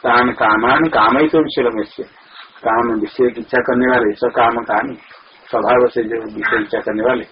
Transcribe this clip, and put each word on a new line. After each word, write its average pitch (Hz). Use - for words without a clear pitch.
तान 123
कामान 110
कामयितुं 151
शीलमस्य, 117
काम 113
विषय 120
की 117
इच्छा 123
करने 123
वाले, 120
स -
काम 117
कामी, -
स्वभाव 117
से 117
जो 110
विषय 107
इच्छा 107
करने 107
वाले 120